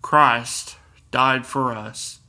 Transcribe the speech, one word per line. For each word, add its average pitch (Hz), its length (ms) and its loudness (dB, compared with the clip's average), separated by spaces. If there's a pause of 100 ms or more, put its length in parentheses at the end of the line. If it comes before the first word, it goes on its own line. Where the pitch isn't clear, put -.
Christ 123 720 2 (360)
died 127 360 2
for 131 240 -2
us. 110 580 -12